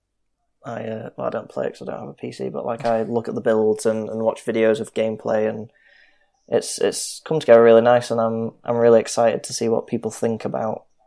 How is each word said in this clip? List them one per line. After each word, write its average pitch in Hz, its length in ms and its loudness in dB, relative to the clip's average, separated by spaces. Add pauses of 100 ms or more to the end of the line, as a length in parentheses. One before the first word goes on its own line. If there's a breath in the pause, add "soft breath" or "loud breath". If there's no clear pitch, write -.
(640)
I, 113 200 -10
uh, 113 300 -10
well, 127 120 -6
I - 20 -2
don't 113 200 -8
play - 180 -6
it - 100 -8
'cause - 100 -14
I - 40 -10
don't - 80 -10
have - 100 -12
a 143 40 -16
P - 180 -12
C, 131 180 -8
but, - 160 -10
like, 117 180 -6
I 113 200 0
look 113 240 -4
at 113 80 -8
the 113 60 -6
builds 110 440 2
and, 110 240 -2
and 110 140 -6
watch 110 200 -2
videos 110 360 2
of - 160 -10
gameplay, 110 520 -2
and 110 240 -8 (760 soft breath)
it's, - 320 -2
it's - 460 -4
come 160 140 -2
together 117 220 8
really 113 200 8
nice, 120 280 4
and 117 100 -2
I'm, 113 340 -4 (100)
I'm 120 140 -2
really 117 220 6
excited 113 440 0
to - 100 -12
see 117 160 -4
what - 180 -2
people 113 220 -6
think 113 360 -4
about 127 400 -6 (220)